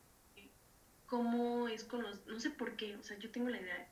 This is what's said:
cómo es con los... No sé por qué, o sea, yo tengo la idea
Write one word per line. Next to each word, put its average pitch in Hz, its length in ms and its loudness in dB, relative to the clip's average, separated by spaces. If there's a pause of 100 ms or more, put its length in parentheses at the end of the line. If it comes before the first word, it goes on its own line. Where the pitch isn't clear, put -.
(1080)
cómo 240 600 4
es 220 160 -2
con 240 180 -2
los... 202 240 -6
No 226 140 -4
sé 294 100 2
por 240 260 -2
qué, 208 200 -4
o 208 60 -10
sea, 202 160 -8
yo 220 120 -8
tengo 247 180 0
la 226 120 0
idea 180 320 -4